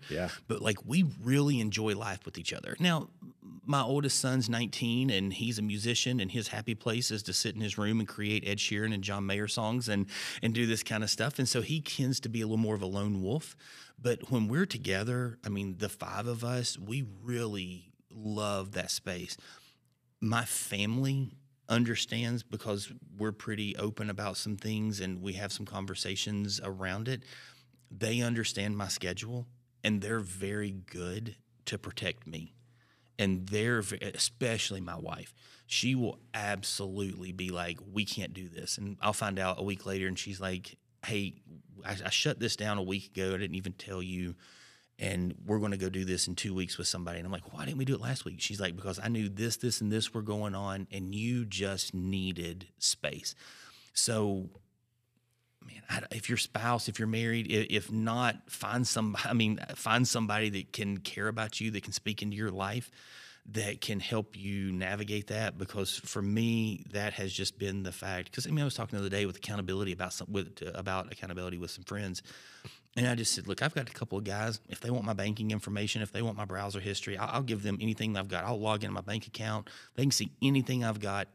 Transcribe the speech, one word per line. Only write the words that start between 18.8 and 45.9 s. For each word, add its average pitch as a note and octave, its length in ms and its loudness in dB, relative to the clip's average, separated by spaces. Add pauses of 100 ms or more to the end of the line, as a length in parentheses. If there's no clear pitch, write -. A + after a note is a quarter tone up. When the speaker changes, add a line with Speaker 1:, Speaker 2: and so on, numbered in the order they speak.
Speaker 2:
space. - 480 -4 (840)
My A2+ 240 2
family B2 920 2 (320)
understands A#2 760 2
because G#2 500 -4 (280)
we're G#2+ 120 2
pretty G#2 440 -4
open G#2+ 340 -2
about G2+ 260 -2
some G#2 220 -2
things G#2+ 420 0
and F#2 220 -2
we F#2+ 120 -2
have G2 180 -4
some G2+ 160 -6
conversations G2 960 -2
around F#2+ 440 -2
it. C3 140 -2 (680)
They A2 300 2
understand A2 540 2
my G2+ 120 -2
schedule, G#2+ 580 -2 (380)
and G#2+ 180 4
they're A2 180 0
very G2+ 520 -2
good F#2+ 640 -6 (300)
to G#2+ 120 -4
protect - 480 -4
me. D#2+ 300 -10 (640)
And F#2+ 300 4
they're A2 320 4
ve-, G2 180 -4 (160)
especially A2 640 0
my E2+ 180 -6
wife, - 360 -8 (340)
she - 260 4
will B2 260 2 (140)
absolutely F#2+ 1000 -2
be F#2 160 -4
like, F2 280 -2 (140)
"We G2+ 140 2
can't - 280 -4
do F#2 140 -10
this." - 300 -6
And G2+ 240 -4
I'll G#2 100 4
find G2+ 260 0
out F#2 220 2
a - 40 0
week G2 220 -2
later, F#2+ 220 0
and F#2 100 0
she's F#2+ 220 -6
like, F#2 380 -4 (280)
"Hey, G2+ 280 0 (520)
I, G2 200 -2
I F#2+ 60 0
shut - 280 4
this A2 160 2
down G#2 220 2
a G2 40 2
week F#2+ 260 -2
ago. F#2+ 280 0
I - 20 0
didn't F#2 200 -2
even F#2 160 -4
tell F#2+ 280 -8
you. F2+ 340 -4 (640)
And F2+ 360 0 (100)
we're G#2+ 140 4
gonna G2+ 180 0
go F#2 120 0
do F#2+ 160 -2